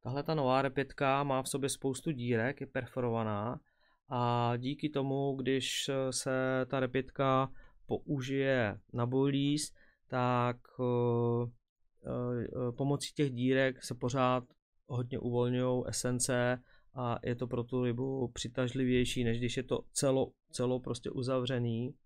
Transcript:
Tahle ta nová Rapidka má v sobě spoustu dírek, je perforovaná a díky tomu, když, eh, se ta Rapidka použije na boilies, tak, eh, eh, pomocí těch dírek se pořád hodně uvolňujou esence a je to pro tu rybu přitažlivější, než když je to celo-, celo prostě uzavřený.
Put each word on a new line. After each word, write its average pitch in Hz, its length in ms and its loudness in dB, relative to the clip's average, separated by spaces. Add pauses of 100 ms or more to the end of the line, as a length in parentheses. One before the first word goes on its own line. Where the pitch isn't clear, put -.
Tahle 139 200 -4
ta 160 100 -2
nová 135 280 4
Rapidka 135 640 0
má 135 200 0
v - 60 -6
sobě 135 200 -2
spoustu 135 420 -4
dírek, 120 500 0
je 135 60 -8
perforovaná 113 920 -2 (500)
a 120 480 2
díky 143 320 -4
tomu, 139 460 0
když, 131 540 -2
eh, 135 240 -2
se 131 560 0
ta 135 100 -2
Rapidka 131 720 0 (340)
použije 131 920 0 (140)
na 120 120 0
boilies, 139 680 2 (340)
tak, 123 500 2 (220)
eh, 120 720 2 (560)
eh, 123 640 -2
pomocí 139 420 -2
těch 143 180 0
dírek 131 520 2
se 123 120 -6
pořád 127 480 2 (440)
hodně 120 320 -4
uvolňujou 123 680 0
esence 123 760 0 (300)
a 123 300 -4
je 120 120 -2
to 123 120 -4
pro 120 160 -2
tu 127 200 0
rybu 127 440 0
přitažlivější, 123 960 0
než 117 140 2
když 120 200 -2
je 127 60 -2
to - 160 -2 (140)
celo-, 135 380 2 (200)
celo 127 280 0
prostě 120 300 -6
uzavřený. 123 840 -2 (100)